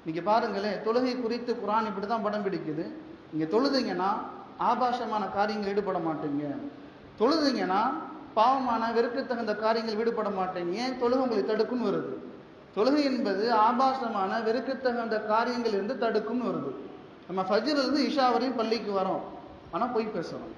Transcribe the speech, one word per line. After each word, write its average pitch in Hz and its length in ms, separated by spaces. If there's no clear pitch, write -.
நீங்க 165 160
பாருங்களேன், 202 640
தொழுகை 247 360
குறித்து 233 320
குர்ஆன் 214 340
இப்படி 196 200
தான் 226 160
படம் 208 220
பிடிக்குது. 160 400
நீங்க 156 160
தொழுதீங்கன்னா 220 540
ஆபாசமான 226 680
காரியங்கள் 208 440
ஈடுபட 185 280
மாட்டீங்க, 151 460
தொழுதீங்கன்னா 226 600
பாவமான 233 580
வெறுக்கத்தகுந்த 233 640
காரியங்கள் 220 420
ஈடுபட 220 300
மாட்டீங்க. 185 440
ஏன்? 247 280
தொழுகை 247 220
உங்களை 220 200
தடுக்குன்னு 220 460
வருது. 170 260
தொழுகை 269 300
என்பது 226 480
ஆபாசமான 226 880
வெறுக்கத்தகுந்த 233 880
காரியங்கள் 233 460
இருந்து 202 220
தடுக்கும்னு 220 540
வருது. 147 220
நம்ம 185 160
ஃபஜ்ர்ல 226 420
இருந்து 277 240
இஷா 254 240
வரையும் 254 240
பள்ளிக்கு 220 360
வரோம், 190 300
ஆனா 202 160
பொய் 226 280
பேசுறோம். 123 440